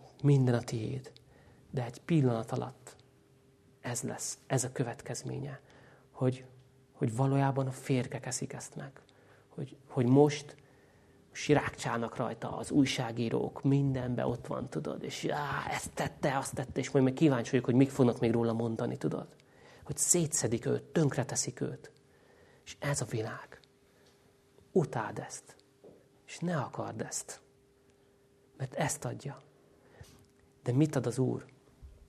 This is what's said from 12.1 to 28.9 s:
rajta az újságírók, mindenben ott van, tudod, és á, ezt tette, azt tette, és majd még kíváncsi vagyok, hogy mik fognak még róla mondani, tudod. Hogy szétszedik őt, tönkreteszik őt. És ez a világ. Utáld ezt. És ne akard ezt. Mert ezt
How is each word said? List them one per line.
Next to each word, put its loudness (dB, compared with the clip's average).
rajta -4
az -8
újságírók, 2
mindenben 2
ott -2
van, -4
tudod, -6
és -8
á, -4
ezt -6
tette, -2
azt -4
tette, -4
és -6
majd 6
még 4
kíváncsi 4
vagyok, 2
hogy 2
mik 6
fognak 4
még 4
róla 2
mondani, -2
tudod. -4
Hogy -8
szétszedik 2
őt, 0
tönkreteszik 0
őt. -6
És -16
ez -2
a -4
világ. -8
Utáld 0
ezt. -14
És -14
ne -2
akard -6
ezt. -10
Mert -8
ezt -4